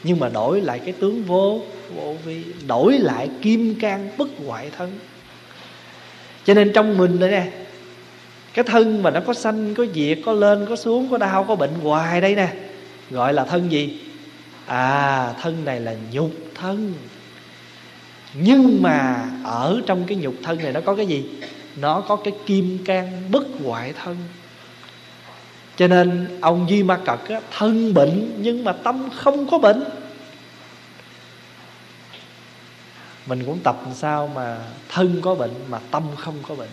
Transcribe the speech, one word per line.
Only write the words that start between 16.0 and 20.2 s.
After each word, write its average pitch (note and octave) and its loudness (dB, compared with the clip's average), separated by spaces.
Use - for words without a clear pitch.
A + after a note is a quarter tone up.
nhục D3+ -2
thân. G3 -6
Nhưng G#3+ 6
mà C3+ 2
ở C3 0
trong F3+ 0
cái G3+ -4
nhục C#3 -4